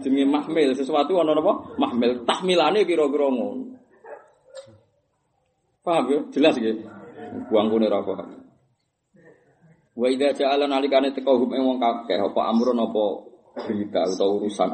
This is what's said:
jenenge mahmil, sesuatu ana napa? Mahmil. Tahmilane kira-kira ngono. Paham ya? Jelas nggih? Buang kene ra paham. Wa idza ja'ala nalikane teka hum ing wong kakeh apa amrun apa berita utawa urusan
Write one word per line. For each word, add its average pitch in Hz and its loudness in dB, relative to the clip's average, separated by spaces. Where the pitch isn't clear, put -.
jenenge 139 2
mahmil, 151 0
sesuatu 147 0
ana 156 2
napa? - 0
Mahmil. 120 0
Tahmilane 180 2
kira-kira 147 0
ngono. 107 -4
Paham 165 0
ya? 143 2
Jelas 139 4
nggih? 110 -4
Buang 107 4
kene 110 2
ra 98 0
paham. 98 -6
Wa 117 0
idza 135 2
ja'ala 143 0
nalikane 135 2
teka 135 2
hum 120 2
ing 131 0
wong 127 0
kakeh 113 0
apa 98 0
amrun 117 2
apa 107 0
berita 101 -4
utawa 98 0
urusan 101 -2